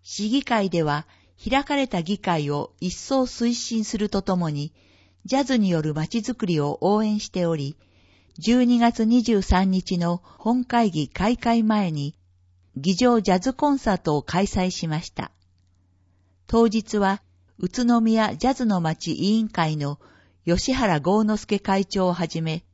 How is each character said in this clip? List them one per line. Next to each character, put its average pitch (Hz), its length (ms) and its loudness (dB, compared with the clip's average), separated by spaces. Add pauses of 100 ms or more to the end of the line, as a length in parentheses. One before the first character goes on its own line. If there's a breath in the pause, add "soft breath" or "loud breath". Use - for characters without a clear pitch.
市 - 260 -6
議 269 140 0
会 202 280 0
で 170 120 0
は、 147 240 -2 (360 soft breath)
開 269 220 0
か 285 120 -2
れ 269 120 0
た 175 140 -2
議 196 160 -4
会 151 320 -2
を 147 300 -4
一 180 140 -6
層 269 280 -2
推 240 320 -2
進 220 300 -4
す 214 140 -6
る 208 100 -2
と 196 140 -2
と 190 140 -2
も 170 140 -2
に、 147 220 -6 (520 soft breath)
ジ 262 120 -2
ャ 277 80 2
ズ 262 120 0
に 202 140 2
よ 160 120 2
る 151 120 -2
街 156 240 -4
づ 226 160 -4
く 220 120 -4
り 165 140 0
を 143 200 -2
応 208 220 2
援 214 180 -2
し - 80 -12
て 180 180 -2
お 165 100 0
り、 139 200 -8 (640 soft breath)
十 240 260 2
二 240 140 4
月 233 260 2
二 233 180 4
十 214 200 2
三 190 280 2
日 185 280 -2
の 175 240 -2 (160 loud breath)
本 247 260 0
会 233 260 2
議 151 180 -2
開 226 300 -2
会 233 240 2
前 208 300 2
に、 147 220 -4 (600)
議 165 180 0
場 240 260 4
ジ 190 120 2
ャ 185 60 4
ズ 262 140 0
コ 294 180 0
ン 269 80 2
サ 208 160 0
ー 175 40 -2
ト 151 180 0
を 139 60 -2
開 190 240 0
催 185 240 0
し 170 180 -6
ま 156 120 -2
し - 100 -14
た。 - 220 -10 (1120)
当 233 220 4
日 208 300 -2
は、 196 240 0 (360)
宇 180 100 -4 (180)
都 240 140 4
宮 220 360 2
ジ 247 120 0
ャ 269 60 2
ズ 247 120 -4
の 190 140 2
街 160 320 -4
委 214 260 0
員 220 100 -2
会 156 280 -2
の 143 240 -6 (440 soft breath)
吉 175 300 0
原 202 260 2
豪 202 240 2
之 214 140 0
助 - 220 -2
会 196 260 0
長 185 220 0
を 175 40 2
は 170 140 -2
じ 160 160 -6
め 160 320 -4